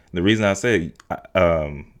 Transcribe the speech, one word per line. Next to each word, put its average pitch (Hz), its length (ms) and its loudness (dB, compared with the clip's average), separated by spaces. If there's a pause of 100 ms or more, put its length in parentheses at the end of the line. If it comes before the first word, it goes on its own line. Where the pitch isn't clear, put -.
(120)
the 87 120 -2
reason 110 220 2
I 98 80 2
say, 95 400 0 (420)
um, 78 640 0